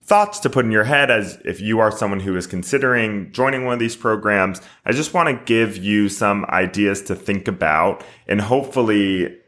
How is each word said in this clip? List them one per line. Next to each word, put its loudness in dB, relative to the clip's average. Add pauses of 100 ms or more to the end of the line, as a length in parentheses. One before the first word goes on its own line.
thoughts 2
to 0
put 0
in 0
your 4
head 2
as 0
if -6
you 0
are 4
someone -4
who -2
is -4
considering -2
joining 0
one -2
of -4
these -2
programs, 0 (260)
I 0
just -2
want 2
to -4
give 2
you 2
some -2
ideas 0
to -4
think -4
about 0 (240)
and 0
hopefully 0 (120)